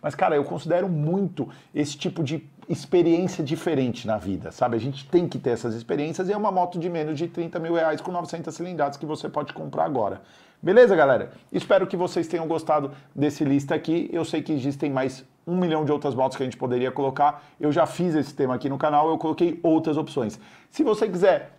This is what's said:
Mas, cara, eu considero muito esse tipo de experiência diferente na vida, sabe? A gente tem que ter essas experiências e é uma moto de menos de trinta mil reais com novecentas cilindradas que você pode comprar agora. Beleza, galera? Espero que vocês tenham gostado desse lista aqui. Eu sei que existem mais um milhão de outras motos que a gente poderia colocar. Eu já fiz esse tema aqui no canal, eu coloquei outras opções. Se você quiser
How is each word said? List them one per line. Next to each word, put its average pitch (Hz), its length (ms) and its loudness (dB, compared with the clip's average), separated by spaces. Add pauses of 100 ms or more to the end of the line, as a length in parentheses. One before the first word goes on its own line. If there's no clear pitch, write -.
Mas, 147 140 -4
cara, 165 220 2
eu 143 80 2
considero 170 440 -2
muito 165 600 -2 (260)
esse 147 220 -2
tipo 165 260 -4
de 147 260 -4 (200)
experiência 170 760 2
diferente 139 640 -2
na 107 120 0
vida, 95 340 -6
sabe? 117 240 0
A 113 40 0
gente 135 280 -8
tem 175 200 4
que 135 100 -6
ter 123 120 0
essas 113 240 -2
experiências 156 540 -4
e 202 40 0
é 208 40 0
uma 208 160 0
moto 180 260 0
de 170 100 -4
menos 156 300 -4
de 170 80 -2
trinta 170 320 -6
mil 165 160 -2
reais 160 260 2
com 180 120 -8
novecentas 165 420 -6
cilindradas 156 420 -4
que 160 100 -8
você 151 220 -6
pode 147 240 -6
comprar 156 320 -4
agora. 110 380 -2 (400)
Beleza, 202 320 8
galera? 139 380 4 (180)
Espero 185 360 2
que 185 100 -6
vocês 175 320 -2
tenham 165 180 -4
gostado 151 460 0 (220)
desse 147 300 0
lista 139 300 2
aqui. 160 380 -2
Eu 170 120 -2
sei 160 180 -4
que 156 100 -4
existem 143 400 -2
mais 135 320 -4 (200)
um 175 120 -2
milhão 160 280 2
de 143 60 0
outras 143 240 0
motos 127 220 0
que 143 60 -4
a 127 40 -2
gente 127 100 -8
poderia 123 360 0
colocar. 143 500 0 (160)
Eu 147 140 0
já 135 120 4
fiz 165 300 -2
esse 143 200 -2
tema 127 200 0
aqui 131 140 -4
no 135 100 -4
canal, 151 300 4
eu 160 100 0
coloquei 160 440 0
outras 160 340 2
opções. 131 420 -4 (320)
Se - 140 0
você 220 240 2
quiser 208 500 2